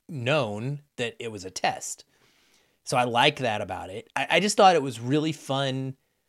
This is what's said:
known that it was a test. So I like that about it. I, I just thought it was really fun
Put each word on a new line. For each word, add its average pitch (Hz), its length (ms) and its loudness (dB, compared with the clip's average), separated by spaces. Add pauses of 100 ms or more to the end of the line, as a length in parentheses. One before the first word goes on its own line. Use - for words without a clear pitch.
known 131 720 -2 (160)
that 117 220 -6
it 117 120 -8
was 98 140 -12
a 92 60 -10
test. - 540 -6 (800)
So 143 120 -2
I 123 80 2
like 123 320 4
that 110 260 -2
about 90 280 -8
it. 101 260 -14
I, 135 160 -2
I 170 80 4
just 208 160 0
thought 190 200 8
it 139 60 2
was 120 180 -6
really 151 320 0
fun 135 640 -4 (320)